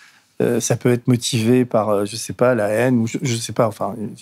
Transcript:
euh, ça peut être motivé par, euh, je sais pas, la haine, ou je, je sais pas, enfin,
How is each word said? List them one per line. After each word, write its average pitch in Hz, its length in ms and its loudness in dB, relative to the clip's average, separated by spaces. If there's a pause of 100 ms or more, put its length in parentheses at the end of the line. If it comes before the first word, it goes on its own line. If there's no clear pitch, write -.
(400)
euh, 120 200 0
ça 117 160 0
peut 123 160 2
être 120 160 -2
motivé 123 560 2
par, 110 240 0
euh, 104 160 0
je 104 100 -8
sais - 180 -10
pas, 123 220 2
la 104 140 0
haine, 120 300 2
ou 113 100 0
je, - 140 -6
je 127 140 -2
sais 113 160 -8
pas, 117 140 2
enfin, 101 300 -6 (260)